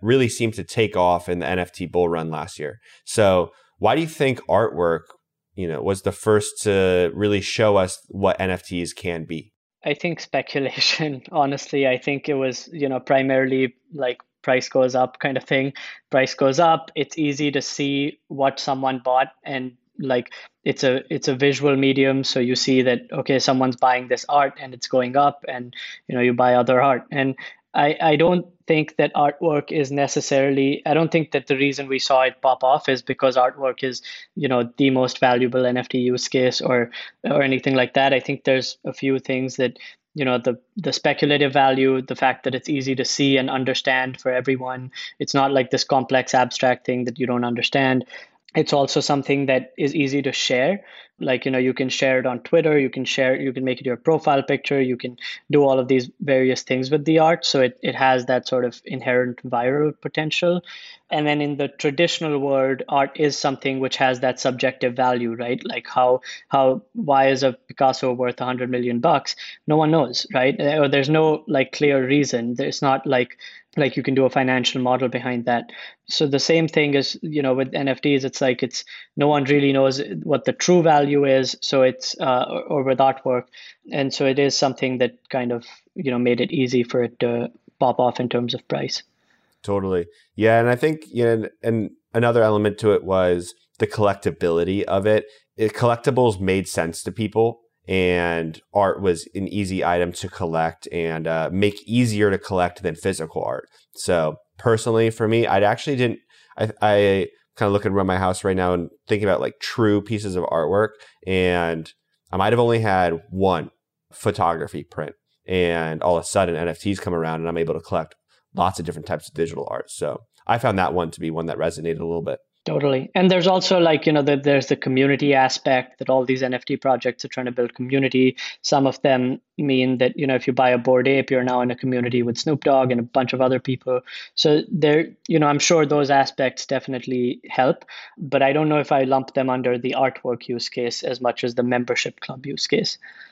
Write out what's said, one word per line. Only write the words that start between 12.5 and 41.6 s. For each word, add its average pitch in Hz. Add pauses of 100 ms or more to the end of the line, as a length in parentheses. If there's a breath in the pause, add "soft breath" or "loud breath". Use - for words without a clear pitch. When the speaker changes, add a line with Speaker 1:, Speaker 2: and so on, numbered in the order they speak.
Speaker 2:
you 143
know, 127
primarily, 131 (180)
like, 131 (200)
price 131
goes 127
up 127
kind 135
of -
thing. 139 (380 loud breath)
Price 131
goes 135
up, 160
it's 147
easy 147
to 135
see 139
what 139
someone 131
bought, 131 (140)
and, 127 (260)
like, 131 (320 loud breath)
it's -
a, 131 (100)
it's 143
a 135
visual 139
medium, 135
so -
you 123
see 127
that, 120 (120)
okay, 135
someone's 131
buying 127
this 123
art 143
and 131
it's -
going 127
up, 143
and, 123 (340 loud breath)
you -
know, 123
you 123
buy 123
other 123
art. 131
And 135 (380 loud breath)
I, 151
I 156
don't 175 (200)
think 156
that 147
artwork 147
is 139
necessarily, 139
I 151
don't 160
think 160
that 139
the 139
reason 139
we 131
saw 131
it 127
pop 131
off 127
is 131
because 131
artwork 131
is, 127 (320 loud breath)
you 147
know, 120
the 139
most 127
valuable 127
N 123
F 127
T 131
use 123
case 127
or, 123 (340 loud breath)
or 139
anything 135
like 123
that. 135
I 127
think 135
there's 131
a 135
few 135
things 131
that, 123 (360 loud breath)
you 143
know, 123
the, 120 (180)
the 151
speculative 143
value, 135